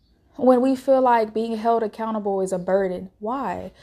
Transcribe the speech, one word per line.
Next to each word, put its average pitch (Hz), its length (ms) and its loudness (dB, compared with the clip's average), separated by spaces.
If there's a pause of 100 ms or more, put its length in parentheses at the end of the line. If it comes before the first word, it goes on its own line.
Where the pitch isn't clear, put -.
(360)
When 247 240 4
we 262 160 2
feel 262 240 2
like 233 340 2
being 226 220 -4
held 226 260 0
accountable 214 600 -4
is 185 100 -4
a 180 80 -4
burden, 185 580 -2
why? 208 540 -6 (100)